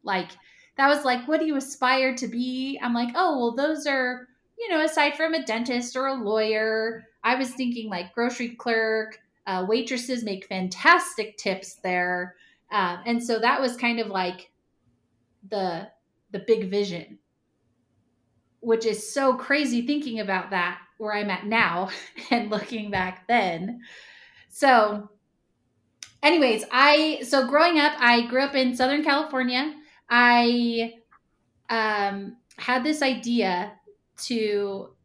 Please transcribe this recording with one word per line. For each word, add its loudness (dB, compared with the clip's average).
Like, -4
that 4
was, 2
like, 0
"What 2
do 0
you 0
aspire 0
to -6
be?" -6
I'm -2
like, -2
"Oh, 2
well, 0
those -2
are, -2
you -8
know, 2
aside 2
from -2
a -4
dentist -4
or -2
a -2
lawyer," -2
I 2
was -2
thinking, -6
like, -8
grocery -2
clerk, -2
uh, -2
waitresses -2
make -6
fantastic 0
tips -6
there. -2
Uh, -2
and -2
so -2
that 2
was -2
kind -2
of, -4
like, -6
the, -4
the -6
big 0
vision, -4
which 0
is -4
so 2
crazy 0
thinking -4
about -4
that, -2
where -6
I'm -2
at -6
now 2
<laughs> -10
and 0
looking -6
back -4
then. 0
So 4
anyways, 4
I, 4
so 2
growing 4
up, 4
I 4
grew 0
up -2
in 2
Southern 2
California. 0
I, 4
um, -2
had -2
this 0
idea 0
to -4